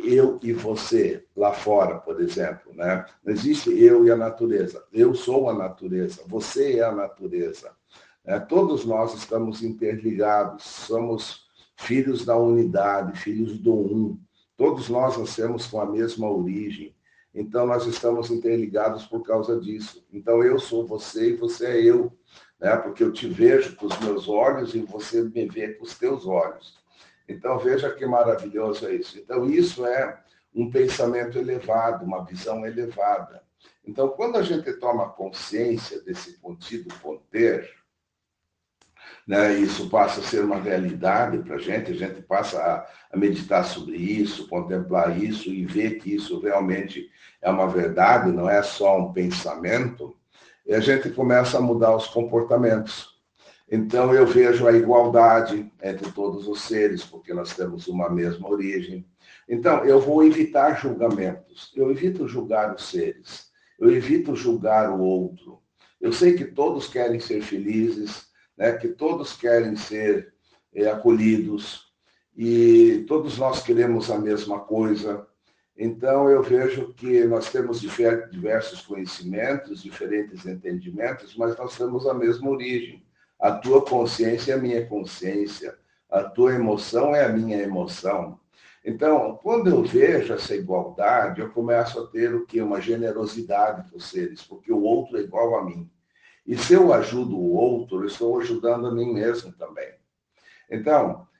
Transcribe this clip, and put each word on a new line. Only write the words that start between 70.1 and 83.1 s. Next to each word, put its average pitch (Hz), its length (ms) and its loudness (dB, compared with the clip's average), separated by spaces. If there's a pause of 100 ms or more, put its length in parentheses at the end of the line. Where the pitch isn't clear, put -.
eh, 104 140 0
acolhidos, 107 1040 0 (460)
e 117 720 8
todos 147 300 -2
nós 127 260 -2
queremos 117 480 2
a 107 80 -2
mesma 101 400 -4
coisa. 107 640 -2 (500)
Então, 131 540 2
eu 135 140 6
vejo 127 500 0
que 123 300 2
nós 113 260 0
temos 120 320 -4
difer-, 117 480 0
diversos 113 520 -4
conhecimentos, 98 1000 -8
diferentes 95 640 -8
entendimentos, 92 920 -8
mas 117 220 -2
nós 123 180 -12
temos 123 300 -4
a 131 80 0
mesma 120 380 -2
origem. 123 520 -6 (360)